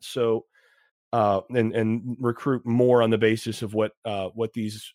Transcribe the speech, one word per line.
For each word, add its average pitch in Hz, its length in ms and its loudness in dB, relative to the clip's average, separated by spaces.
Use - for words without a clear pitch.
So, 117 460 -2
uh, 104 380 2
and, 117 220 0
and 113 460 -2
recruit 123 480 -2
more 123 340 6
on 113 100 4
the 110 60 2
basis 110 460 0
of 104 120 -8
what, 107 180 0
uh, 98 300 -6
what 110 200 -6
these, 107 400 -8